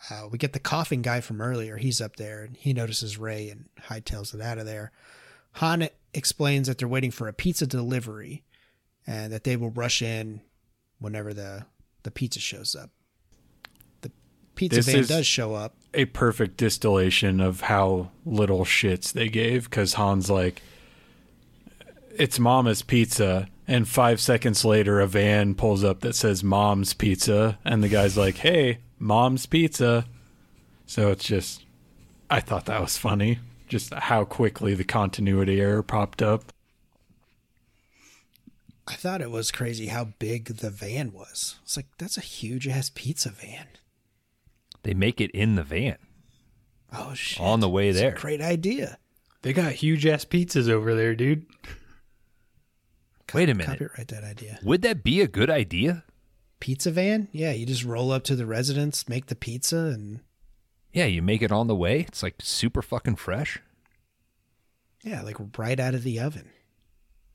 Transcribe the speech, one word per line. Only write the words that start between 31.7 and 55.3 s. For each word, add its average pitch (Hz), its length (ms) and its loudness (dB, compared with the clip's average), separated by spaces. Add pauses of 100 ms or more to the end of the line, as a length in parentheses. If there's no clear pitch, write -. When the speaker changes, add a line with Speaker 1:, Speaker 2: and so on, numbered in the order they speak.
Speaker 2:
I 135 100 4
thought - 260 -2
that 110 160 -2
was - 160 -4
funny, 104 420 0 (280)
just - 260 -6
how 113 320 0
quickly 107 480 0
the 92 120 -2
continuity 98 760 2
error 101 240 2
popped - 380 -4
up. 110 300 0 (2250)
Speaker 1:
I - 60 -12
thought 180 280 -6
it 120 100 -8
was 113 200 -4
crazy 113 360 -6
how 120 180 -6 (140)
big 117 260 -4
the 110 240 -10
van 104 420 -8
was. - 520 -12
It's - 120 -6
like, 139 120 -12 (100)
that's - 200 -8
a 185 40 -10
huge-ass 131 720 -6
pizza - 380 -6
van. - 340 -18 (1160)
Speaker 3:
They 104 100 -2
make 98 260 2
it 104 120 0
in 107 240 2
the 90 80 0
van. 85 340 -4 (960)
Speaker 1:
Oh, 135 220 -12
shit. - 260 -6
Speaker 3:
On 104 200 4
the 98 80 4
way 98 200 2
Speaker 1:
That's 92 100 2
a - 40 4
Speaker 3:
there. 131 120 4
Speaker 1:
great 147 260 -4
idea. 175 580 -4 (420)
Speaker 4:
They 131 120 -2
got 160 200 2
huge-ass 151 520 2
pizzas 170 440 2
over 110 240 4
there, 113 220 2
dude. 143 320 2 (1900)
Speaker 3:
Wait 165 160 4
a 131 40 4
Speaker 1:
Co-, 107 40 2
Speaker 3:
minute. 87 80 -2 (140)
Speaker 1:
copyright 135 300 -10
that 107 140 -12
idea. 107 400 -16
Speaker 3:
Would 160 200 4
that 214 200 0
be 160 180 4
a 180 60 4
good 110 220 2